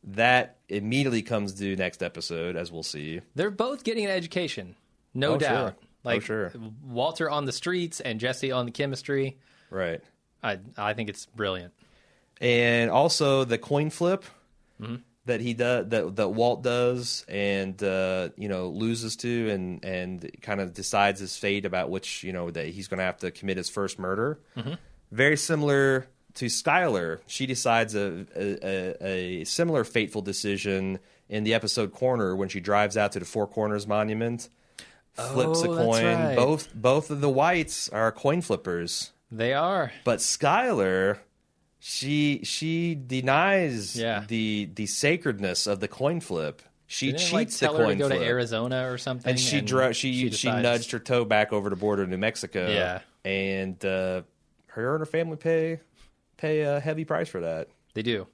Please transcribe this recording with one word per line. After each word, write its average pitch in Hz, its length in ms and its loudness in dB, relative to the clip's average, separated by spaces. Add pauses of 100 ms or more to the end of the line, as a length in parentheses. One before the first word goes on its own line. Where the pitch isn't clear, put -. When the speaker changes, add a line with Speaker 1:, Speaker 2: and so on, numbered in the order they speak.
Speaker 1:
That 117 520 2 (100)
immediately 117 540 0
comes 104 320 -2
due 98 240 -2
next 92 260 -2
episode, 85 540 -6
as 85 160 -8
we'll 80 100 -10
see. 78 380 -8 (140)
Speaker 2:
They're 190 160 -2
both 240 340 -4
getting 226 180 -2
an 196 80 -2
education, 165 640 -4 (380)
no 139 220 2
Speaker 1:
Oh, 139 40 0
sure. - 0 -
Speaker 2:
doubt. 110 420 0
Speaker 1:
Oh, - 40 -20 (180)
Speaker 2:
Like, 117 200 0
Speaker 1:
sure. 107 280 -4 (340)
Speaker 2:
Walter 143 440 -2
on 147 160 -2
the 127 80 -4
streets 175 480 -4
and 110 180 -4
Jesse 127 320 -2
on 127 140 0
the 120 80 -8
chemistry. 135 640 -2 (320)
Speaker 1:
Right. 90 320 -2 (420)
Speaker 2:
I, 101 160 -2 (180)
I 107 160 0
think 110 160 -4
it's - 180 -12
brilliant. 95 460 -4 (680)
Speaker 1:
And 117 500 4
also 139 540 4
the 117 120 0
coin 143 320 0
flip 180 360 0 (560)
Speaker 2:
Mm-hmm. 117 140 -8 (300)
Speaker 1:
that 120 140 0
he 120 140 -2
does, 120 360 2
that, 98 280 0
that 104 120 2
Walt 117 340 2
does, 123 680 0
and, 98 540 0
uh, 92 520 0
you 101 140 -6
know, 92 200 -2
loses 113 480 -2
to, 120 340 -2
and, 90 340 -4
and 92 440 -6 (120)
kind 101 180 -4
of 90 140 -4
decides 101 480 2
his 92 160 -10
fate 101 280 0
about 90 260 -2
which, - 320 -6
you 92 100 -6
know, 87 180 -4
that 80 160 -6
he's 92 200 -10
gonna 92 160 -2
have 92 160 -2
to 90 120 -4
commit 95 260 -4
his 90 120 -6
first 98 300 -4
murder. 104 400 -2 (180)
Speaker 2:
Mm-hmm. 127 160 -6 (380)
Speaker 1:
Very 139 260 4
similar 139 680 2 (260)
to 127 140 -4
Skylar. 117 800 2
She - 180 -4
decides 113 500 2
a, 98 300 -2 (100)
a, 98 300 -2
a, 92 400 -4 (360)
a - 40 -6
similar 160 380 0
fateful 107 400 -2
decision 95 760 -2 (320)
in 107 140 -2
the 110 100 4
episode 107 400 0
Corner 117 420 2
when 95 140 -2
she 98 100 -6
drives 101 380 4
out 104 160 4
to 98 60 -6
the 87 60 -8
Four 104 220 -2
Corners 104 400 -2
Monument, 110 600 0 (640)
flips 135 500 2
a 175 60 2
Speaker 2:
Oh, 170 60 0
that's 165 100 4 (140)
Speaker 1:
coin. 113 40 4
Speaker 2:
right. 127 320 2
Speaker 1:
Both, 143 380 2
both 131 380 2
of 143 100 -2
the 143 80 4
whites 151 600 2
are 110 220 2
coin 156 300 2
flippers. 87 720 -2 (200)
Speaker 2:
They 117 220 0
are. 160 400 0 (100)
Speaker 1:
But 117 160 2
Skylar, 107 1000 2 (600)
she, 147 640 0
she 165 520 -2
denies 131 1040 2
Speaker 2:
Yeah. 113 300 -2
Speaker 1:
the, 110 460 0
the 107 120 -6
sacredness 104 840 0
of 98 140 -2
the 104 60 -2
coin 156 340 -2
flip. 78 400 -4 (260)
She - 240 -4
Speaker 2:
Didn't 156 160 -2
it, 170 60 0
like, 160 140 2
Speaker 1:
cheats - 120 -6
the - 80 4
Speaker 2:
tell 151 80 2
her 156 80 6
to - 60 8
Speaker 1:
coin 98 80 2
Speaker 2:
go 139 120 2
to 135 60 2
Speaker 1:
flip. 123 120 0
Speaker 2:
Arizona 123 640 0
or 123 60 -6
something, 127 320 -4
Speaker 1:
And 127 100 2
she 143 200 2
Speaker 2:
and 104 80 -2
Speaker 1:
dro-, 131 240 4
she, 127 220 0
Speaker 2:
she 127 100 0
Speaker 1:
she 120 60 2
Speaker 2:
decides 110 340 2
Speaker 1:
nudged 120 280 2
her 120 80 -2
toe 120 260 2
back 107 260 4
over 104 180 0
the 98 60 0
border 101 300 2
to 90 40 -4
New 92 80 -2
Mexico. 101 520 -2
Speaker 2:
Yeah. 92 300 0 (300)
Speaker 1:
And, 95 540 -2
uh, 92 380 0 (460)
her 127 280 -2
and 156 60 -2
her 151 40 -4
family 160 320 -2
pay, 165 420 0 (580)
pay 156 240 0
a 143 180 2
heavy 156 260 -2
price 160 240 0
for 90 120 -6
that. 82 260 -4 (280)
Speaker 2:
They 110 60 -2
do. 107 320 0